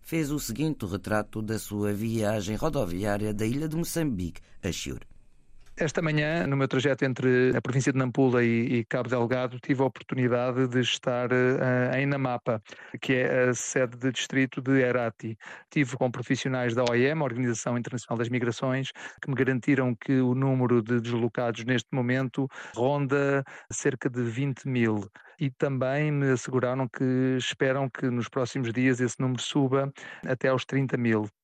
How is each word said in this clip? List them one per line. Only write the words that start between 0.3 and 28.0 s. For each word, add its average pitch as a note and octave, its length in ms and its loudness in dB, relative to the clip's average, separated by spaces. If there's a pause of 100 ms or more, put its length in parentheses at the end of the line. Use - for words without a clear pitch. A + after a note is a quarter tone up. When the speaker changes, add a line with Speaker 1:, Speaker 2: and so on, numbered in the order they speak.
Speaker 1:
o D3 80 -2
seguinte C3+ 480 -4
retrato G#2 560 -4
da G#2+ 160 -4
sua G#2 340 -2
viagem G#2+ 640 -2
rodoviária G#2+ 800 -2
da G#2+ 100 -2
ilha C3+ 240 -2
de D#3 80 -4
Moçambique C#3 640 -4 (240)
a F2+ 80 -2
Chiure. C2 340 -8 (720)
Speaker 2:
Esta E3 220 -2
manhã, D#3 460 0
no C#3 100 0
meu C3+ 100 2
trajeto C3 380 2
entre B2+ 500 4
a A#2+ 60 2
província B2+ 320 0
de C3 60 2
Nampula B2+ 440 4
e, A#2 360 2
e A2+ 60 0
Cabo A#2+ 260 -4
Delgado, B2 500 0
tive C3+ 220 0
a - 20 4
oportunidade B2+ 840 0
de B2+ 120 2
estar, B2 500 0
eh, B2+ 720 2
em C#3 60 2
Namapa, B2+ 560 -2 (400)
que - 100 0
é B2+ 360 4
a B2 60 4
sede B2 440 -2
de C3 120 0
distrito C3 520 -2
de C3+ 180 4
Herati. A#2+ 560 0 (340)
Tive C3+ 260 0
com B2+ 140 2
profissionais B2 640 -2
da B2 80 2
O A#2+ 120 2
I A#2+ 120 6
M, D#3 140 0
a D3+ 40 2
Organização A#2+ 520 -2
Internacional A#2 400 -4
das A#2 140 -2
Migrações, B2+ 600 0 (300)
que - 80 -8
me C3+ 80 -2
garantiram C3 580 2
que C3 240 0
o B2+ 160 4
número B2+ 460 4
de A#2 180 0
deslocados A#2 680 -2
neste A#2+ 280 0
momento C3 560 0 (260)
ronda C#3 720 2 (260)
cerca - 380 -2
de B2 140 -2
vinte B2 440 -4
mil. A2+ 400 0 (320)
E C#3 120 0
também C#3 600 0
me C#3+ 200 2
asseguraram B2+ 580 0
que C3 480 0
esperam C3+ 540 0
que - 180 -4